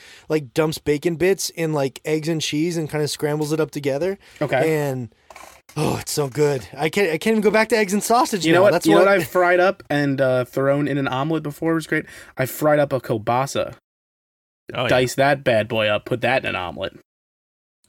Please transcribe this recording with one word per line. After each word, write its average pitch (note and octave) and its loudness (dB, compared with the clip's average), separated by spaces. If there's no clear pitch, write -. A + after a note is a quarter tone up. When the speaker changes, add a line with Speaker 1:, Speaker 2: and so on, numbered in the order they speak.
Speaker 1:
like, D3+ -4
dumps D#3 0
bacon D3 0
bits F#3 0
in, E3 -4
like, C#3 -4
eggs D#3 -2
and D#3+ -2
cheese D#3+ -2
and D#3 -4
kinda D3+ -2
scrambles D3+ -4
it D#3 -2
up D3+ -2
together. D3 -4
Speaker 2:
Okay. D3 0
Speaker 1:
And, C3 -4
oh, D3+ 0
it's G2+ -10
so D3 -2
good. C#3 0
I D3+ -2
can't, G3 0
I D#3+ -2
can't A3 2
even A3 2
go G#3 4
back A3 2
to A3+ 2
eggs G#3 0
and G#3 0
sausage A3+ 0
Speaker 2:
You E3 4
Speaker 1:
now. F3 6
Speaker 2:
know F#3 6
what? G3+ 6
Speaker 1:
That's E3+ 0
Speaker 2:
You D#3+ 6
know E3+ 8
Speaker 1:
what F#3 6
Speaker 2:
what G3 4
I've D3 -4
fried F3+ 2
up F#3+ 2
and, C#3+ 0
uh, B2+ 2
thrown C#3 0
in C#3 -2
an C3+ -2
omelet D3 -2
before? D#3 -4
It - 2
was D#3+ -4
great. D#3 -2
I C3 0
fried D3+ 2
up C#3+ 2
a C3 0
kielbasa. A#2 -2
Speaker 3:
Oh, A2+ -4
yeah. B2+ -2
Speaker 2:
Dice B2+ 0
that C#3 2
bad A2 2
boy A2 -2
up, G#2 0
put A#2+ -4
that B2 0
in A2 -4
an G2 -4
omelet. F2+ -8